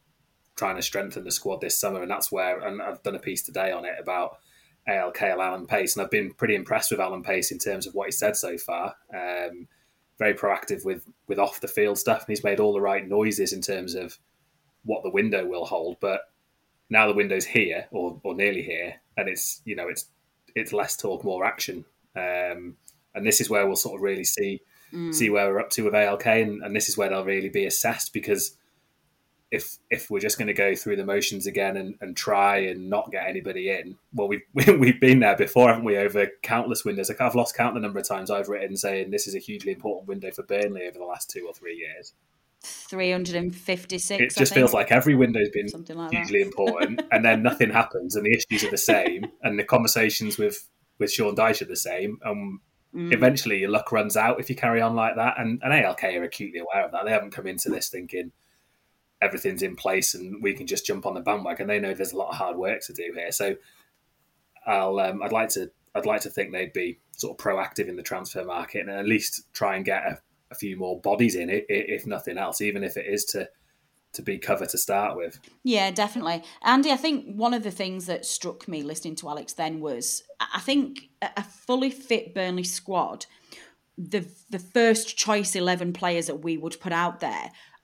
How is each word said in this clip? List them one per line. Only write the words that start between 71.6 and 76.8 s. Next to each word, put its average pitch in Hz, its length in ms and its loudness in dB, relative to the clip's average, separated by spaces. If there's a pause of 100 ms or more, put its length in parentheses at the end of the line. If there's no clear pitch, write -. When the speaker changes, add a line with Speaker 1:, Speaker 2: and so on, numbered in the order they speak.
Speaker 1:
i-, 104 60 2 (140)
if 104 180 -4
nothing 95 320 -6
else, 98 220 -4
even 101 240 -2
if 90 120 -6
it 98 100 -8
is 101 200 -2
to, - 220 -4 (640)
to - 100 -12
be 98 160 -4
cover - 280 -2
to - 120 -4
start 101 380 0
with. 85 220 -8 (240)
Speaker 2:
Yeah, 202 280 2
definitely. 185 520 -2 (200)
Andy, 277 280 6